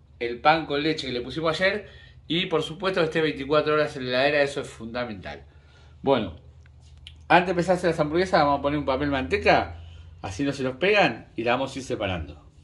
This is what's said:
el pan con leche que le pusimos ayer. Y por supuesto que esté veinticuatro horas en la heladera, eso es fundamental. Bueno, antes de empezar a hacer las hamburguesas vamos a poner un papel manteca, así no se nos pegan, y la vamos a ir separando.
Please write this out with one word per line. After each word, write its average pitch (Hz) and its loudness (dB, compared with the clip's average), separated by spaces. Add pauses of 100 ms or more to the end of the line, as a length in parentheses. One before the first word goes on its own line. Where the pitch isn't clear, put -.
(180)
el 120 -6
pan 156 4
con 143 -2
leche 156 -2
que 127 -6
le 123 -4
pusimos 156 -4
ayer. 202 0 (380)
Y 180 0
por 160 0
supuesto 180 -2
que 160 2
esté 160 -2
veinticuatro 151 2
horas 151 0
en 127 -8
la 123 -4
heladera, 143 2
eso 139 0
es - -10
fundamental. 113 -10 (580)
Bueno, 110 2 (920)
antes 180 6
de 185 0
empezar 175 2
a 175 2
hacer 180 2
las 156 -2
hamburguesas 170 2
vamos 143 4
a - -4
poner 147 0
un 139 -4
papel 139 0
manteca, 135 2 (400)
así - -6
no 139 0
se 135 -6
nos 127 -4
pegan, 180 2
y 117 -6
la 120 2
vamos 131 -2
a 139 -8
ir 127 -10
separando. 95 -4 (220)